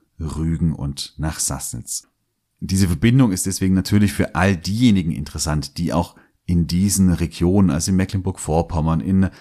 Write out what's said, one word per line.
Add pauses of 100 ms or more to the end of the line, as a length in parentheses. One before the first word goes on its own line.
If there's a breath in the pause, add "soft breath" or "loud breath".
(180)
Rügen
und
nach
Sassnitz. (520)
Diese
Verbindung
ist
deswegen
natürlich
für
all
diejenigen
interessant,
die
auch (300 soft breath)
in
diesen
Regionen,
also
in
Mecklenburg-Vorpommern,
in (120)